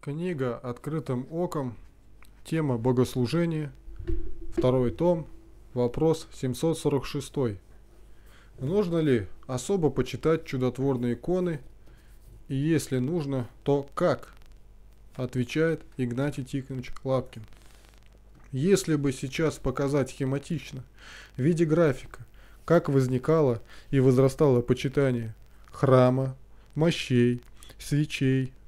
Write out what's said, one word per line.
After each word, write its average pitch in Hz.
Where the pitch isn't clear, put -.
Книга 143
«Открытым 131
оком». 160
Тема 151
«Богослужение». 131
Второй 127
том. 165
Вопрос 139
семьсот 156
сорок 139
шестой. 131
Нужно 170
ли 127
особо 156
почитать 156
чудотворные 127
иконы? 175
И 143
если 143
нужно, 139
то 139
как? -
Отвечает 147
Игнатий 127
Тихонович 131
Лапкин. 131
Если 160
бы 143
сейчас 143
показать 139
схематично, 139
в 127
виде 165
графика, 156
как 170
возникало 131
и 139
возрастало 131
почитание 127
храма, 131
мощей, 123
свечей, 135